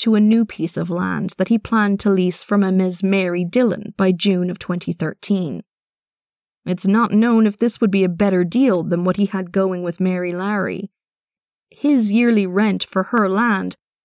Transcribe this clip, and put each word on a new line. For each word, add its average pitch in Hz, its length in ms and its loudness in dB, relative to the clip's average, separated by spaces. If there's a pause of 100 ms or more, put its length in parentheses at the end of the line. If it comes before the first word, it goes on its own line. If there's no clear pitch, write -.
to 220 120 2
a 208 60 4
new 220 240 4
piece - 320 -6
of 170 140 -4
land 185 480 -4
that 185 100 0
he 233 80 2
planned 208 440 0
to 202 100 2
lease 185 340 0
from 202 180 2
a 190 80 0
Miss 185 320 0
Mary 185 400 0
Dillon 214 540 0
by 185 160 4
June 180 380 0
of 175 80 -8
twenty 175 340 -6
thirteen. 165 680 -4 (1040)
It's 180 200 -4
not 214 260 2
known 220 340 4
if 202 120 -2
this 233 220 -2
would 214 100 2
be 190 140 2
a 180 40 2
better 180 340 2
deal 190 400 2
than 170 220 -2
what 180 120 0
he 202 100 0
had 185 260 -6
going 185 300 -2
with 175 180 -6
Mary 180 320 -2
Lowry. 190 580 -4 (800)
His 262 400 0
yearly 220 360 2
rent 190 380 0
for 190 200 -2
her 214 240 0
land 190 480 -2 (280)